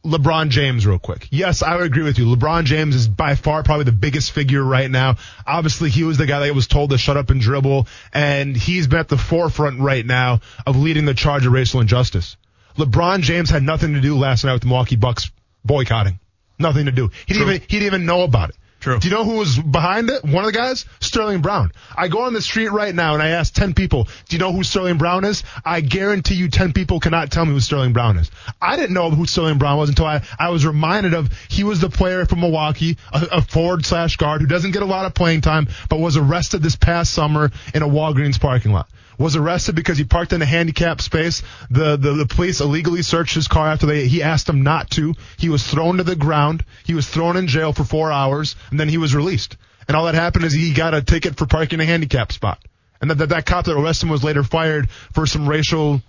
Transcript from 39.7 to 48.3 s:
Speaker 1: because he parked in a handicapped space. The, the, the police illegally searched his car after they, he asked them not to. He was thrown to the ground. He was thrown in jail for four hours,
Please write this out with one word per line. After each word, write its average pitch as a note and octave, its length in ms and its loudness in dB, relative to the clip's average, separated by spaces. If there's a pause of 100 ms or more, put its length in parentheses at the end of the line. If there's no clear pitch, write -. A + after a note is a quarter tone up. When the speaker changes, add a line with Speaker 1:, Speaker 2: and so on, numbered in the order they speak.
Speaker 1:
because E3+ 240 0
he D3 60 0
parked E3+ 280 0
in F3+ 80 0
a D3+ 60 0
handicapped E3 560 0
space. D#3+ 400 -2 (280)
The, D3 260 2
the, C#3+ 160 0
the D3 140 0
police F3 340 0
illegally D#3+ 420 0
searched E3 320 -2
his D#3 140 -2
car D#3 200 2
after D#3 180 0
they, D3 200 0
he D3+ 160 2
asked D3+ 240 0
them C#3+ 160 2
not D3 280 0
to. D#3+ 240 -2 (220)
He E3+ 120 -2
was D3 180 0
thrown E3 320 0
to F#3 60 0
the F3+ 120 -2
ground. D3+ 480 0 (200)
He E3+ 100 -2
was D3+ 140 -2
thrown E3+ 280 -2
in F#3 120 -2
jail D3+ 240 0
for D3 120 -2
four D#3 280 -2
hours, C#3 440 -2 (140)